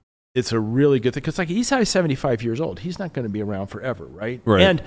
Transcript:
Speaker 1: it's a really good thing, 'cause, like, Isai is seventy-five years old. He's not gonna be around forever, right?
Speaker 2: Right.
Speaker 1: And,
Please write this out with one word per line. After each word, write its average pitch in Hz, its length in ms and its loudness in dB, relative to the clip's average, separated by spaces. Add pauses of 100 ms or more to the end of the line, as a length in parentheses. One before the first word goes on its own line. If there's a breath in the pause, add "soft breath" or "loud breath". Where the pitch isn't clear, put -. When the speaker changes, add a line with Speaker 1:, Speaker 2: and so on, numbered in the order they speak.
(340)
Speaker 1:
it's 127 180 -2
a 113 80 0
really 131 400 4
good 120 140 0
thing, 143 100 -8
'cause, 156 140 -4
like, 170 120 -2
Isai 240 320 2
is 208 80 2
seventy-five 135 540 0
years 117 180 -2
old. - 180 -6
He's 180 200 -8
not 185 140 -8
gonna 120 160 -4
be 104 120 -4
around 101 260 -6
forever, 104 380 -8
right? 107 400 -8
Speaker 2:
Right. 101 160 6
Speaker 1:
And, 180 260 4